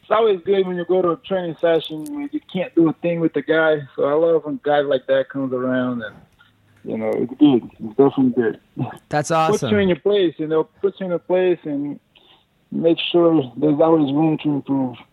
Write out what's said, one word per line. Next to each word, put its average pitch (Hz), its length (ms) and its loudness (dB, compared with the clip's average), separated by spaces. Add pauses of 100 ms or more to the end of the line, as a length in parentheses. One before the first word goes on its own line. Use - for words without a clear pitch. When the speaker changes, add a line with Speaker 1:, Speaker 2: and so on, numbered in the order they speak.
Speaker 1:
It's - 100 -10
always 214 320 2
good 190 240 0
when 180 80 -4
you 175 80 -4
go 185 180 2
to 175 80 2
a 160 60 -2
training 180 440 -6
session 160 440 -2 (100)
when 143 160 -8
you 302 80 -6 (140)
can't 180 240 -6
do 165 140 4
a - 20 -4 (100)
thing 170 160 -2
with 165 140 0
the 143 100 -4
guy. 156 380 2 (160)
So 143 80 -2
I 139 80 0
love 160 320 2
when 143 180 -8
guys 147 220 2
like 139 240 -2
that 135 220 0
comes 135 220 -4
around, 127 520 -2
and, 101 100 -14 (720)
you 113 120 -8
know, 110 200 -4
it's 120 240 -6
good. 123 280 4 (120)
It's 113 160 -10
definitely 131 440 4
good. 113 200 -2 (480)
Speaker 2:
That's 151 220 -2
Speaker 1:
Puts - 20 0
Speaker 2:
awesome. 160 400 0
Speaker 1:
you 208 60 2
in 196 100 2
your 170 100 0
place, 196 400 0
you 156 80 -6
know, 156 160 0
puts - 380 -6
you 190 60 -6
in 180 40 -6
your 170 80 -2
place 180 460 0
and 143 340 -6 (720)
make 160 280 0 (120)
sure 160 460 2
there's 147 240 0
always 160 340 2
room 156 300 0
to 151 60 0
improve. 135 460 -4 (160)